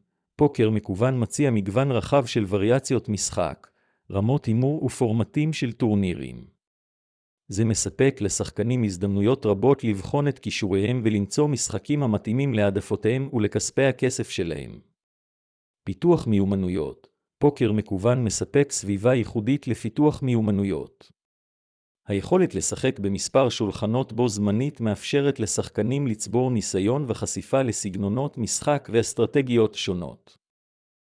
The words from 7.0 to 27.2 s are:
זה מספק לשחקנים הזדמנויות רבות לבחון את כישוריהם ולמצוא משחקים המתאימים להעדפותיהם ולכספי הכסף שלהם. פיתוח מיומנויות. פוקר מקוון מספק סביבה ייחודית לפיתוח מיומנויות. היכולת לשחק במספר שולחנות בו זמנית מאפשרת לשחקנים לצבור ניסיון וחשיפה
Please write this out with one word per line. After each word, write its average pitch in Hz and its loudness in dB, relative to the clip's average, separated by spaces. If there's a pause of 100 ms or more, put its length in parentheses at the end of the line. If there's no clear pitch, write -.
זה 104 0
מספק 113 2
לשחקנים 110 -2
הזדמנויות 101 0
רבות 107 2
לבחון 117 -2
את 135 -4
כישוריהם 104 -2
ולמצוא 107 2
משחקים 143 -2
המתאימים 120 0
להעדפותיהם 107 0
ולכספי 107 0
הכסף 127 0
שלהם. 71 -6 (1040)
פיתוח 160 2
מיומנויות. 95 0 (300)
פוקר 143 2
מקוון 107 0
מספק 139 0
סביבה 101 0
ייחודית 120 -2
לפיתוח 143 0
מיומנויות. 101 -2 (960)
היכולת 104 2
לשחק 117 -2
במספר 101 0
שולחנות 110 -2
בו 120 0
זמנית 104 -2
מאפשרת 135 -2
לשחקנים 117 -2
לצבור 117 -2
ניסיון 110 0
וחשיפה 107 -4